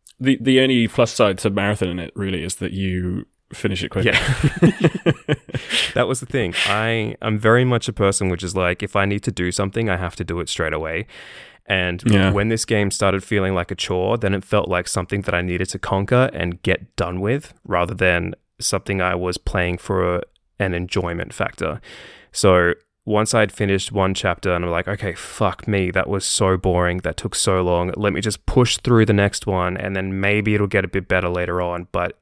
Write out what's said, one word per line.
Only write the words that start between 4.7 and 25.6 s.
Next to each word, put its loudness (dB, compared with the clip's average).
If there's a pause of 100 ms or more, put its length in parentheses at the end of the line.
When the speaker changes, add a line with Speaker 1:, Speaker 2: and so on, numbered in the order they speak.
Speaker 1:
<laughs> -4
Speaker 2:
That 2
was -2
the -10
thing. -2 (120)
I, 0
I'm 0
very 6
much 2
a -2
person 2
which -2
is -6
like, 0
if -4
I 2
need -2
to -2
do -2
something, -2
I 0
have -6
to -6
do -4
it -6
straight -2
away. -4 (600)
And 0
Speaker 1:
Yeah. 6
Speaker 2:
when 0
this -2
game 2
started 0
feeling 0
like -2
a -8
chore, 0
then 0
it -4
felt 0
like 0
something -2
that -2
I 0
needed -2
to -8
conquer 2
and -4
get -2
done -2
with, -2 (100)
rather 2
than 2 (260)
something -2
I 0
was -4
playing -2
for -2
a, -6 (360)
an -2
enjoyment -4
factor. -6 (520)
So 4 (320)
once 0
I'd 2
finished -2
one 2
chapter -2
and -2
I'm -2
like, -2
"Okay, -6
fuck -4